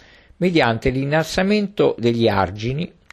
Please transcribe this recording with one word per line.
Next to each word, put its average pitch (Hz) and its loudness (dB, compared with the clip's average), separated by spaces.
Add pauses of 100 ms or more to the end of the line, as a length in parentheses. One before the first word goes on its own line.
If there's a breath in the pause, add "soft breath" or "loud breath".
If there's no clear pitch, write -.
(380 soft breath)
mediante 135 2
l'innalzamento 160 0
degli 117 2
argini 104 -2 (240 loud breath)